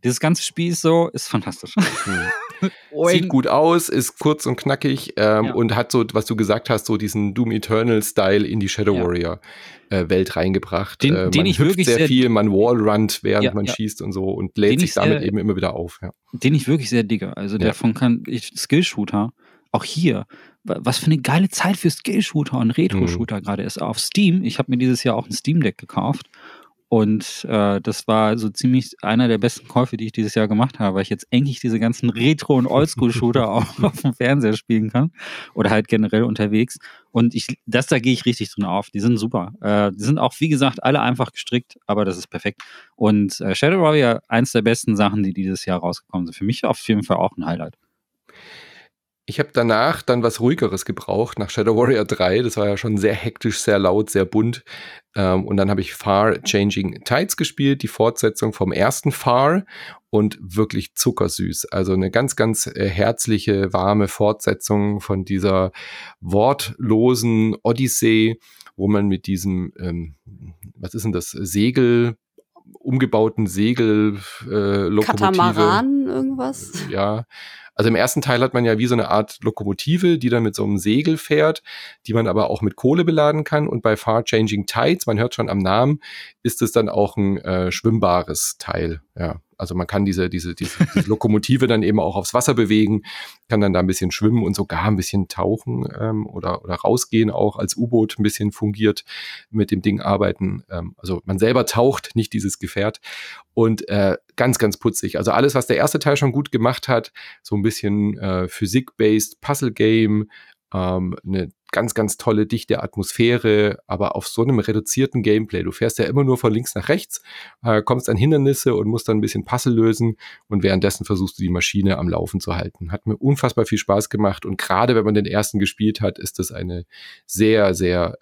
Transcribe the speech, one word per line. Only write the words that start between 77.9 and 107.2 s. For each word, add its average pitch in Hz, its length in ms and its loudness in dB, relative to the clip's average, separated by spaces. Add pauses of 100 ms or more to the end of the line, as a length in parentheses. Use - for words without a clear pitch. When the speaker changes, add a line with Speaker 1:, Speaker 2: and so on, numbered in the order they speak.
Speaker 2:
ersten 127 260 0
Teil 123 200 0
hat 127 120 0
man 123 120 2
ja 110 120 2
wie 120 100 0
so 123 80 2
eine 113 140 0
Art 107 320 0
Lokomotive, 151 760 0
die 123 120 -2
dann 117 140 2
mit 107 100 -2
so 104 120 -4
einem 101 120 0
Segel 131 400 2
fährt, 156 460 0 (440)
die 110 60 -4
man 113 140 2
aber 95 220 0
auch - 120 -4
mit 104 140 -2
Kohle 160 300 2
beladen 151 400 2
kann. 147 240 0
Und 117 120 -4
bei 110 140 4
Far 117 300 0
Changing 104 400 0
Tides, 143 420 0
man 110 100 0
hört 117 180 0
schon - 140 -2
am 101 100 0
Namen, 117 400 2 (440)
ist - 180 -2
es 113 120 0
dann 110 160 2
auch 101 260 0
ein, 98 220 0
äh, 92 340 -2
schwimmbares 92 880 0
Teil. 82 420 -4 (160)
Ja, 82 220 -6 (200)
also 87 160 -8
man 90 120 -2
kann 101 180 0
diese, 92 240 0
diese, 87 260 -6
diese, - 300 -2 (100)
diese - 120 2
<laughs> - 20 -6
Lokomotive 110 580 2
dann 110 160 2
eben 104 160 2
auch 92 160 -2
aufs 98 180 -4
Wasser 127 200 2
bewegen, 107 500 2 (440)
kann 107 140 2
dann 95 120 2
da 90 60 2
ein 92 80 2
bisschen 92 240 -2
schwimmen 113 320 2
und 95 120 -2
sogar 90 300 -4
ein 107 100 2
bisschen 95 320 -2
tauchen, 117 600 -4 (120)
ähm, 110 260 -4
oder, 92 380 -6
oder 92 120 -6
rausgehen, 110 540 0
auch - 280 -2
als - 200 -6
U-Boot 117 400 0
ein 107 60 -2
bisschen 104 280 -2
fungiert 104 520 -2 (480)
mit 107 200 0
dem 92 100 0
Ding 101 200 0
arbeiten. 98 680 -2
Ähm, 87 260 -10
also 90 280 -6
man 92 140 -2
selber 117 260 4
taucht, - 500 0
nicht 113 180 -2
dieses 98 260 -4
Gefährt. 98 420 -4 (520)
Und, 113 360 2
äh, 98 280 2 (180)
ganz, 123 220 2
ganz 104 200 0
putzig. - 400 -2
Also 101 140 0
alles, 131 240 4
was - 120 0
der 110 100 2
erste 151 220 0
Teil 143 160 2
schon 139 160 2
gut 139 200 -2
gemacht 123 360 0
hat, 120 240 0 (320)